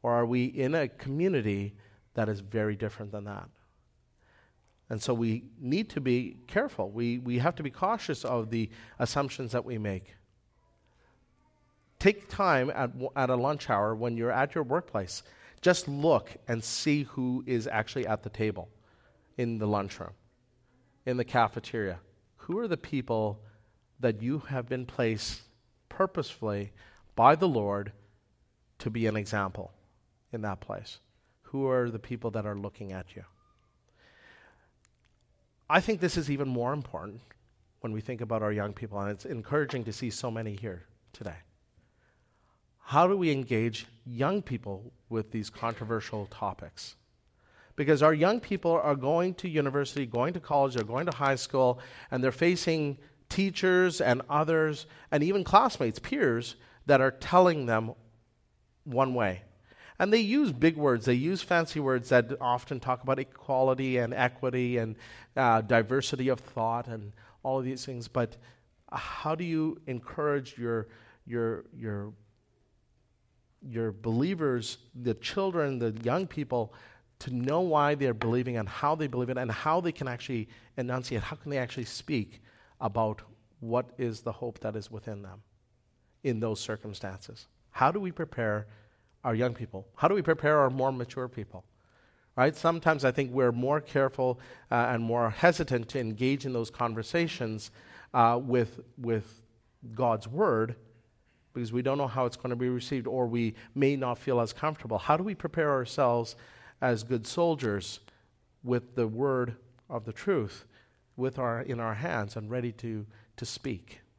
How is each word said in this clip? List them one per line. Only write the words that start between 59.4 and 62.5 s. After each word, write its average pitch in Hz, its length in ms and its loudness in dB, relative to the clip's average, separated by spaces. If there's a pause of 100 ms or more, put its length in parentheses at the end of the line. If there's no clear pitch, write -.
And 196 120 4
they 226 100 6
use 233 300 2
big 151 260 4
words, 127 280 2
they 123 100 4
use 160 280 0
fancy 165 380 0
words 131 280 0
that 120 220 6 (100)
often 123 400 -2